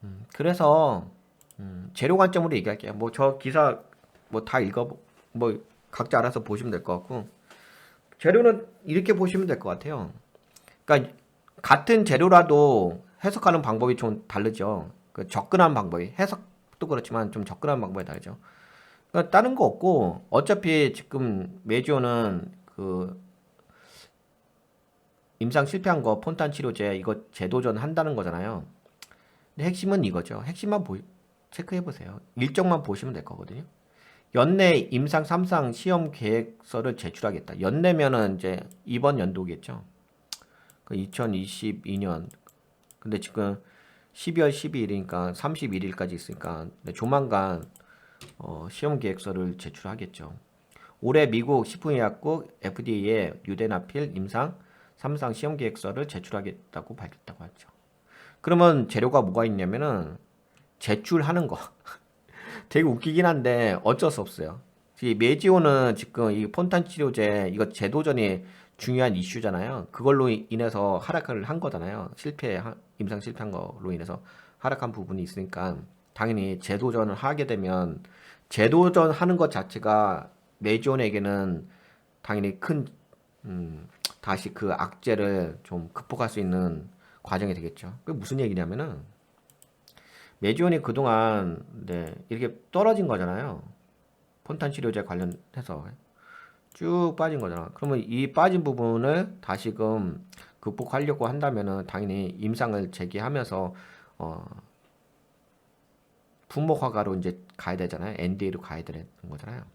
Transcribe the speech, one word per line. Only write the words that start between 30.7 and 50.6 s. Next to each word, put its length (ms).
보-, 140
체크해 320
보세요. 380
일정만 460
보시면 320
될 100
거거든요. 400
연내 560
임상 340
삼 200
상 280
시험 380
계획서를 840
제출하겠다. 640
연내면은 760
이제 240
이번 340
연도겠죠. 680
그 100
이천이십이 1040
년. 300
근데 220
지금 400
십이월 400
십이일이니까 840
삼십일 500
일까지 300
있으니까, 520
네, 100
조만간, 720
어, 320
시험 280
계획서를 600
제출하겠죠. 760